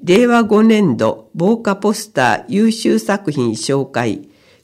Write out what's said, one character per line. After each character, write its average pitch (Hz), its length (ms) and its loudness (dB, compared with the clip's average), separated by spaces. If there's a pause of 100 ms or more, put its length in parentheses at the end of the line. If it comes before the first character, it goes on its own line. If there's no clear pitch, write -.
令 202 240 4
和 233 160 2
五 214 180 2
年 214 360 2
度 110 360 -2
防 202 260 0
火 202 180 -4
ポ 208 160 -2
ス - 160 -10
タ 123 360 0
ー - 40 -
優 214 200 2
秀 220 300 0
作 202 320 -4
品 123 200 -2
紹 131 380 -4
介。 117 380 -4 (360)